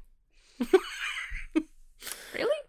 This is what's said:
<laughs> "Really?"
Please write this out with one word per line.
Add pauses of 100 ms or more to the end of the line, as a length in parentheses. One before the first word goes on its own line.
(600)
<laughs> (1700)
"Really?" (200)